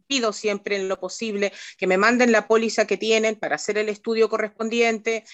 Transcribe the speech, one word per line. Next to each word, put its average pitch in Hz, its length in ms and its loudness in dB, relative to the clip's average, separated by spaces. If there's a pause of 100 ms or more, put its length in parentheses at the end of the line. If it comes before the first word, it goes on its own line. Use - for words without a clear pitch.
pido 233 260 -2
siempre 202 440 -4
en 190 120 -4
lo 190 120 -6
posible 202 520 -4 (240)
que 190 120 -2
me 190 100 4
manden 233 320 4
la 214 160 4
póliza 220 400 2
que 196 120 -2
tienen 220 360 2
para 156 220 -6
hacer 208 220 -4
el 214 100 -2
estudio 220 400 0
correspondiente, 220 1040 -2